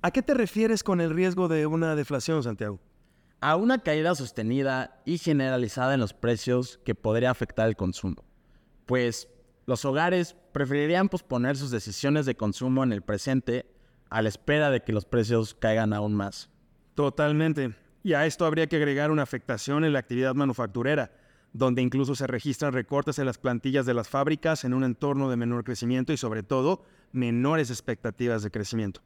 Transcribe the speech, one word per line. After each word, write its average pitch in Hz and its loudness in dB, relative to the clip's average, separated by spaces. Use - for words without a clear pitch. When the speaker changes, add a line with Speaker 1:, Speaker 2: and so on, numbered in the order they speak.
Speaker 1:
¿A 175 2
qué 262 0
te 302 2
refieres 220 2
con 185 2
el 165 2
riesgo 180 2
de 156 2
una 160 0
deflación, 147 -2
Santiago? 104 -6
Speaker 2:
A 151 2
una 233 2
caída 160 2
sostenida 131 -2
y 165 0
generalizada 131 0
en 135 2
los 107 -2
precios 123 0
que 117 -2
podría 117 0
afectar 113 -2
el 110 2
consumo, 95 -4
pues 120 -2
los 127 -2
hogares 170 0
preferirían 147 2
posponer 131 -2
sus 135 -6
decisiones 139 0
de 123 0
consumo 127 0
en 123 2
el 104 -2
presente 123 -2
a 113 -2
la 110 2
espera 147 0
de 123 2
que 117 -4
los 107 -2
precios 113 0
caigan 110 2
aún 104 -2
más. 98 -4
Speaker 1:
Totalmente. 147 0
Y 185 0
a 147 4
esto 160 0
habría 160 2
que 160 -2
agregar 147 2
una 151 2
afectación 135 -2
en 151 2
la 135 2
actividad 127 0
manufacturera, 127 -2
donde 123 2
incluso 131 2
se 135 -4
registran 127 -2
recortes 139 -2
en 143 0
las 127 -2
plantillas 131 0
de 127 2
las 117 -2
fábricas 147 0
en 123 0
un 131 2
entorno 135 0
de 123 0
menor 120 -2
crecimiento 127 -2
y, 143 -2
sobre 110 -4
todo, 135 0
menores 127 0
expectativas 117 -4
de 107 -4
crecimiento. 107 -4